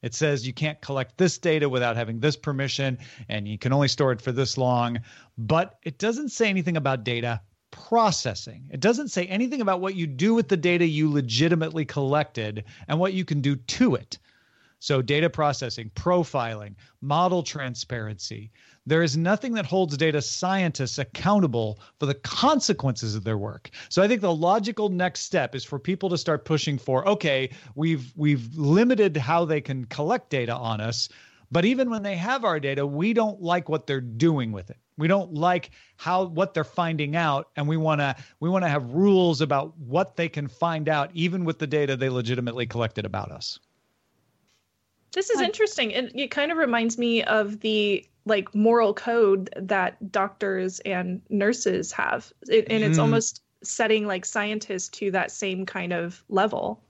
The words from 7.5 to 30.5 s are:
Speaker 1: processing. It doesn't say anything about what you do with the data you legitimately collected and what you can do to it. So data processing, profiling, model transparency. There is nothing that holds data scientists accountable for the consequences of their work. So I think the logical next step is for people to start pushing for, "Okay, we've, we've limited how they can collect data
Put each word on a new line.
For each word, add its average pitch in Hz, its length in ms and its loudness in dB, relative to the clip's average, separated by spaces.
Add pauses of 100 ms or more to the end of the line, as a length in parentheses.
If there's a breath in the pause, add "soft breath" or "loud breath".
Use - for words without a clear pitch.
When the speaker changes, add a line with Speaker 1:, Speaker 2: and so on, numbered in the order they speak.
Speaker 1:
processing. 180 1000 0
It 139 80 -6
doesn't 240 300 2
say 180 160 -2
anything 233 340 -2
about 190 200 2
what 190 140 -2
you 170 140 -2
do 156 260 2
with 226 140 2
the 196 80 2
data 175 280 4
you 156 240 2
legitimately 156 760 2
collected 131 800 -2 (240 loud breath)
and 151 100 0
what 185 140 0
you 185 120 -2
can 147 180 -2
do 143 120 2
to 151 400 2
it. - 240 -8 (600 soft breath)
So 135 200 0
data 147 300 2
processing, 131 640 -2
profiling, 117 800 -2 (260 soft breath)
model 170 440 2
transparency. 110 1040 -10 (340 soft breath)
There 160 200 4
is 143 120 0
nothing 208 360 0
that 214 120 -2
holds 170 320 0
data 151 240 2
scientists 180 800 -2
accountable 131 800 0 (220 loud breath)
for 151 60 0
the 139 80 0
consequences 139 1000 0
of 107 80 -6
their 107 160 -2
work. 104 320 -10 (200 loud breath)
So 180 120 4
I 202 60 6
think 226 140 2
the 180 120 2
logical 202 540 0
next 180 320 -2
step - 340 -2
is 131 80 -8
for - 160 -8
people 185 300 -2
to 175 100 0
start 151 260 -2
pushing 147 340 0
for, 131 300 0
"Okay, 139 420 0 (260 loud breath)
we've, 151 400 -2
we've 139 400 0
limited 190 600 4
how 156 280 2
they 151 160 0
can 135 240 -6
collect 151 460 -4
data 120 260 -2